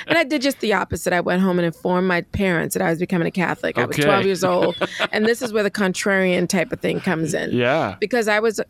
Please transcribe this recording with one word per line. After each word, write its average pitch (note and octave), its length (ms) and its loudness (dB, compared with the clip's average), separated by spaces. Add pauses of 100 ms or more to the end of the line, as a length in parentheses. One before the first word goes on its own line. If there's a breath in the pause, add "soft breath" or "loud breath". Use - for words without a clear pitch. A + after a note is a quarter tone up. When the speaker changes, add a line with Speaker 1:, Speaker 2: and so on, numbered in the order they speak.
Speaker 1:
And D#4+ 100 2
I E4+ 60 4
did C4 180 -2
just C4+ 200 -2
the G#3 120 0
opposite. F#3 400 -2
I F3 60 2
went F3+ 220 0
home F3+ 180 2
and E3+ 60 2
informed F3+ 420 0
my F3 140 0
parents F3+ 540 -2
that F#3 60 -2
I F3+ 80 0
was E3 100 -2
becoming F3+ 280 0
a - 40 -4
Catholic. D#3 460 -2
I B2 80 0
was - 120 -4
Speaker 2:
Okay. D3 100 2
Speaker 1:
twelve F#3+ 180 4
years F#3+ 180 0
old. F3+ 380 2
Speaker 2:
<laughs> - 300 -4
Speaker 1:
And G#3 140 0
this A#3 160 2
is A#3 120 -4
where G#3+ 100 2
the G3+ 80 0
contrarian F#3+ 760 2
type F3 240 0
of - 80 -6
thing E3 220 -2
comes D#3+ 320 -2
in. D#3+ 180 -4
Speaker 2:
Yeah. A#2+ 480 2
Speaker 1:
Because A3 300 -2
I G#3+ 100 2
was A3 300 0